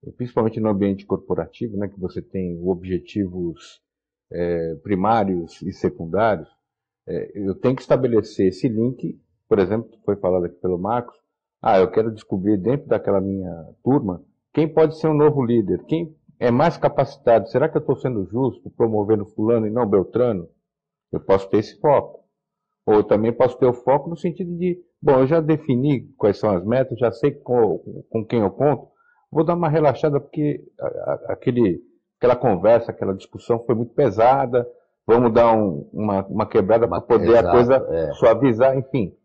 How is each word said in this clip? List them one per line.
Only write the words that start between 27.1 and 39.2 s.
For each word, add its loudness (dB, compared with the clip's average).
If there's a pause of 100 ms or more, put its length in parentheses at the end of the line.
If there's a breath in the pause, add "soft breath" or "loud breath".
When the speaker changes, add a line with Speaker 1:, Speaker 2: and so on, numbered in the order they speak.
Speaker 1:
sei 0
com, -2
com -4
quem 0
eu 0
conto, 0 (420)
vou 0
dar 0
uma -2
relaxada 2
porque -4 (160)
a, -10
a, -6 (160)
aquele, 0 (380)
aquela 4
conversa, 2
aquela -6
discussão -6
foi -2
muito -6
pesada, 2 (400 soft breath)
vamos 4
dar 6
um, -2
uma, -2
uma -4
quebrada 2
Speaker 2:
Uma, -2
Speaker 1:
pra 2
poder 2
Speaker 2:
exato, 6
Speaker 1:
a 0
coisa 4
Speaker 2:
é. -2
Speaker 1:
suavizar, 2
enfim. -6